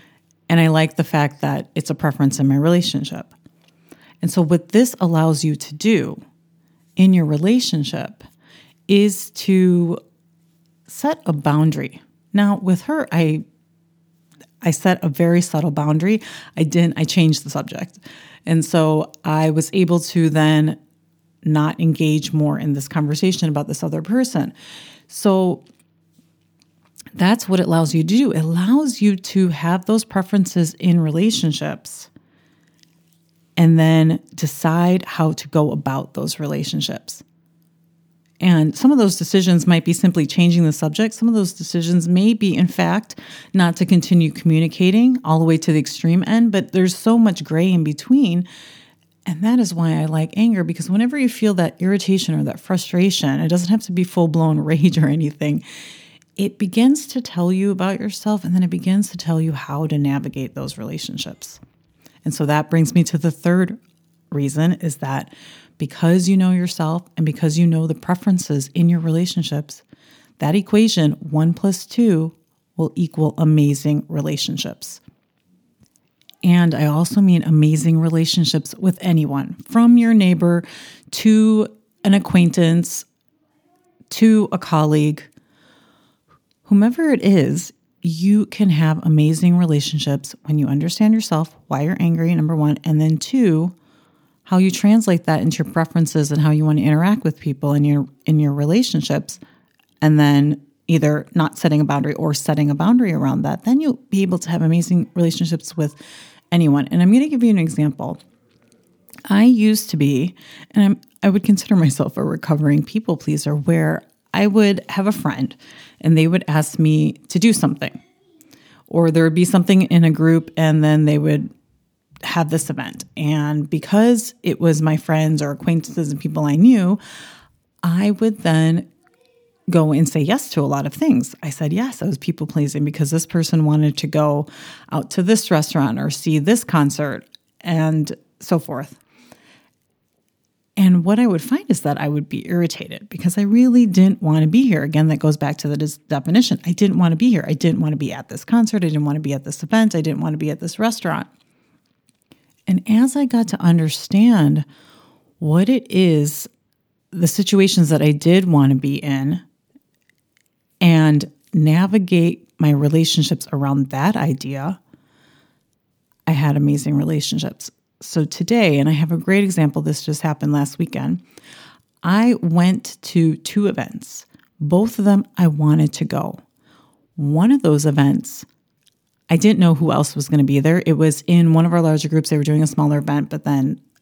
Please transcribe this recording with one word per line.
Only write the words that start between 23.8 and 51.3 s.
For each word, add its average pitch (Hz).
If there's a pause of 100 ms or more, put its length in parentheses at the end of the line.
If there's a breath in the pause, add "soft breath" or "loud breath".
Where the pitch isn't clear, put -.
other 156
person. 226 (540 loud breath)
So 190 (1500)
that's 202
what 185
it 180
allows 165
you 160
to 156
do. 240
It -
allows 196
you 208
to 185
have 170
those 214
preferences 180
in 175
relationships 160 (1500 soft breath)
and 165
then 160 (160)
decide 170
how 160
to -
go 151
about 139
those -
relationships. 143 (1160)
And 160
some 262
of 285
those 196
decisions 175
might 170
be 170
simply 175
changing 175
the 156
subject. 165
Some -
of 233
those 190
decisions 170
may 190
be, 202
in 180
fact, 185 (340 loud breath)
not 175
to 180
continue 170
communicating 185
all 160
the 165
way 160
to 165
the 156
extreme 170
end, 226
but 190
there's 185
so 226
much 208
gray 165
in 170
between. 175 (800 loud breath)
And 170
that 233
is 180
why 165
I 156
like 156
anger, 214
because 165
whenever 240
you 254
feel 214